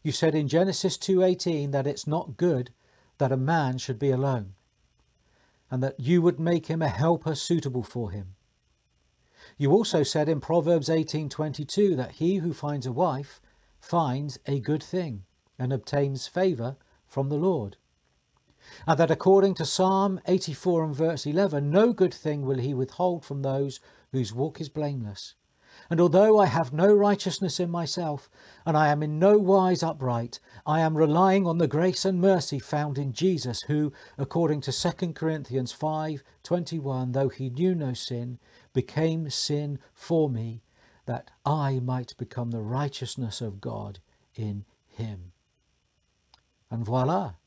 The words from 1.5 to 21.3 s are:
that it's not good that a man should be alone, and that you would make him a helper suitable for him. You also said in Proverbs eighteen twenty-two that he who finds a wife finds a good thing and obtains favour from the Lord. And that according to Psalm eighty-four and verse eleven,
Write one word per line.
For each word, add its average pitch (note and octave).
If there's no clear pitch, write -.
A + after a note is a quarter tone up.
that C#3
it's C#3+
not D3+
good D3
that C3+
a C3+
man C3+
should B2
be C#3+
alone, B2+
and B2+
that C3+
you E3
would F3
make E3
him E3
a D3
helper D#3
suitable C#3
for A#2
him. F#2+
You C#3
also G3
said D3+
in D#3
Proverbs D#3+
eighteen D#3
twenty-two D#3
that B2
he F#3
who E3+
finds C#3+
a B2+
wife C#3
finds C#3+
a C#3
good D3
thing D3
and B2+
obtains C3+
favour C3+
from C#3
the D3
Lord. D3
And D#3+
that D#3+
according F#3+
to D#3
Psalm F#3+
eighty-four F3
and D3+
verse D#3
eleven, D3